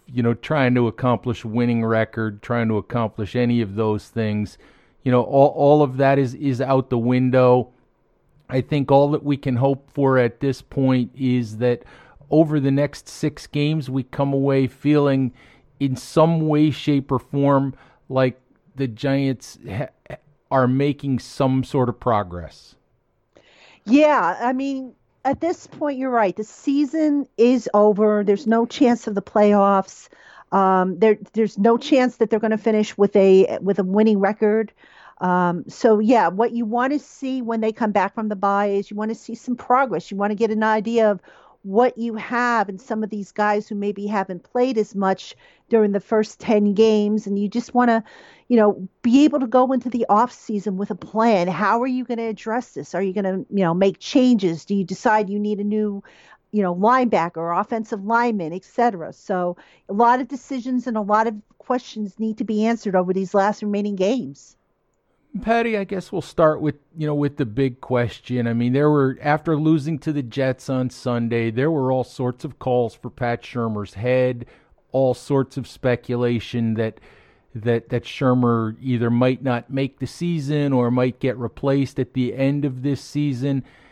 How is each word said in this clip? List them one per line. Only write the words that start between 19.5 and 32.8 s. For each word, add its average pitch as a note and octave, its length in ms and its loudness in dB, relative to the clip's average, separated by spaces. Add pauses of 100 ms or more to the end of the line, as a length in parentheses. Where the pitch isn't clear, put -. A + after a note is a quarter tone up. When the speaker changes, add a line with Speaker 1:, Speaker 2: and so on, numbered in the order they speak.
Speaker 1:
ha-, - 480 -10 (340)
are C3 180 4
making C#3 500 0
some C3 440 -2
sort B2+ 280 0
of - 100 -12
progress. F2 760 -6 (1080)
Speaker 2:
Yeah, B3+ 560 4
I B3 140 0
mean, C4 400 -6 (280)
at C#4 200 -2
this E4 240 -4
point, C#4+ 320 -6
you're C4 100 -4
right. A3 260 2
The G#3+ 100 -8
season C#4+ 920 0
is A#3+ 380 4
over. G#3 500 4
There's G3+ 220 0
no A3+ 180 2
chance A#3+ 420 0
of A3 80 -6
the G3 60 -2
playoffs. G3+ 880 2 (420)
Um, F#3+ 480 2
there, G#3+ 200 4 (160)
there's G#3+ 240 -2
no A#3 180 4
chance B3+ 400 0
that A3 140 0
they're A3 80 0
gonna A3 180 0
finish G#3+ 400 0